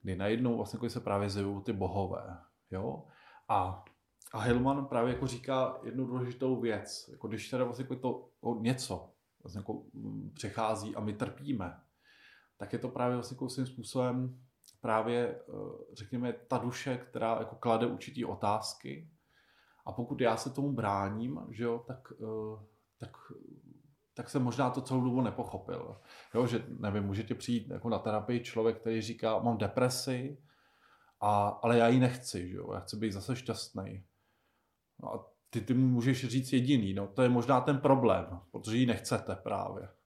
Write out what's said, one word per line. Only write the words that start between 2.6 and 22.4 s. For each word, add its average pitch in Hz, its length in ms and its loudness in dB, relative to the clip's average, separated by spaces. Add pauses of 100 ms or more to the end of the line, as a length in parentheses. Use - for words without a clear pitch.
jo. 123 340 -6 (440)
A, 92 360 0 (480)
a 117 60 -4
Hillman 127 460 2
právě 123 280 2
jako 123 140 -2
říká 127 560 -2
jednu 120 220 -4
důležitou 123 540 -2
věc, 107 520 -4
jako - 160 -12
když 104 220 -6
teda 127 140 0
vlastně 120 200 -4
jako 127 120 -4
to, - 400 -4
jako 117 260 -2
něco 117 520 -2 (300)
vlastně 92 160 -10
jako, - 240 -8 (100)
mm, 104 420 -8
přechází 107 600 -4
a - 40 -6
my 107 140 -2
trpíme, 110 680 -6 (760)
tak 101 160 -6
je 117 60 -2
to 123 100 -4
právě 123 260 2
vlastně 120 200 -6
jako 127 140 -4
svým 131 160 -2
způsobem 127 760 -2 (400)
právě, 117 520 2
eh, - 180 -14 (400)
řekněme, 120 400 -4
ta - 240 -2
duše, 123 400 -2
která 113 420 -2
jako - 160 -6
klade 117 320 4
určitý - 380 -6
otázky. 110 840 -2 (760)
A - 60 -8
pokud 120 300 -4
já 113 160 6
se - 120 -6
tomu 139 220 0
bráním, 107 680 0 (100)
že 110 140 -6
jo, 117 240 0
tak, 127 340 -12
eh, 110 440 -6 (320)